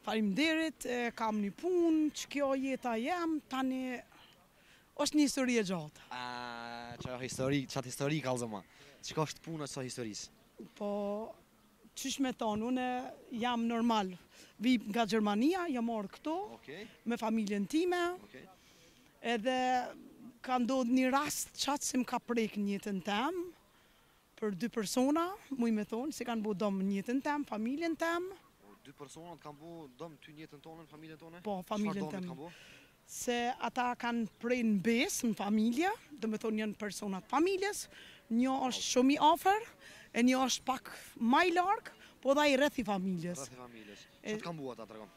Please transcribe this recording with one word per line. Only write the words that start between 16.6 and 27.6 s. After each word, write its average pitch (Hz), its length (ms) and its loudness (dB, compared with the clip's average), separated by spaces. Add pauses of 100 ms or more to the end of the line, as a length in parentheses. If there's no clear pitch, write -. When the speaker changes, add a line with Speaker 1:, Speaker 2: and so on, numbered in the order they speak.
Speaker 1:
me 226 120 0
familjen 208 500 0
time. 349 560 0
Speaker 2:
Okej. - 240 -18 (760)
Speaker 1:
Edhe 254 640 0 (540)
ka 254 180 0
ndodhur 247 320 2
një 254 220 4
rast 285 420 -2
qatë - 320 -2
si - 100 -2
më 247 80 2
ka - 140 -2
prek 233 400 0
në 202 160 0
jetën 196 260 -4
tem, 247 360 0 (1000)
për 214 240 -2
dy 240 80 -2
persona, 269 640 2 (260)
muj 233 160 2
me 208 160 0
thonë, 254 240 -4
si 240 160 -8
kanë 226 160 -2
bu 214 100 0
dom 196 300 0
në 196 160 0
jetën 247 240 0
tem, 294 240 -2
familjen 277 480 -2